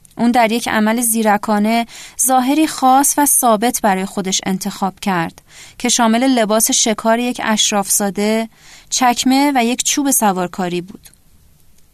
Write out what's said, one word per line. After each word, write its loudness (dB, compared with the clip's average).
اون 2
در 2
یک -4
عمل 0
زیرکانه 0
ظاهری 2
خاص 2
و 4
ثابت 0
برای 0
خودش -4
انتخاب -4
کرد -4
که -2
شامل 2
لباس 2
شکار 0
یک -4
اشرافزاده، 0
چکمه 2
و 2
یک -2
چوب 0
سوارکاری 0
بود. -18